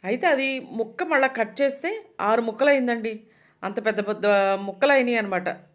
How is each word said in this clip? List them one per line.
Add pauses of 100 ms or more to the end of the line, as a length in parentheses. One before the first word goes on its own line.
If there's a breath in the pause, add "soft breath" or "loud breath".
అయితే
అది
ముక్క
మళ్ళా
కట్
చేస్తే (160)
ఆరు
ముక్కలైందండి. (440 soft breath)
అంత
పెద్ద
పెద్ద (340)
ముక్కలైనాయి
అనమాట. (260)